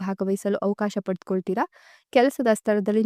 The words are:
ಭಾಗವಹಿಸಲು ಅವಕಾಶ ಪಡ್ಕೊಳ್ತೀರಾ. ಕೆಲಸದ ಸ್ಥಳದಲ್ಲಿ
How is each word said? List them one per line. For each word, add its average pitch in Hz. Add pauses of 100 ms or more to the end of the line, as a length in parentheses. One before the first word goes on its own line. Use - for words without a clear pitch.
ಭಾಗವಹಿಸಲು 196 (100)
ಅವಕಾಶ 208 (100)
ಪಡ್ಕೊಳ್ತೀರಾ. 190 (500)
ಕೆಲಸದ 247
ಸ್ಥಳದಲ್ಲಿ 208